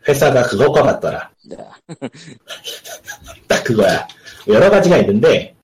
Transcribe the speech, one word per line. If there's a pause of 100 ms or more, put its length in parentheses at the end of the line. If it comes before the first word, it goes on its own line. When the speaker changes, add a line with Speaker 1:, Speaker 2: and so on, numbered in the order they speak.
Speaker 1:
회사가
그것과
같더라. (200)
Speaker 2:
네. (320)
<laughs> (1300)
Speaker 1:
딱
그거야. (420)
여러
가지가
있는데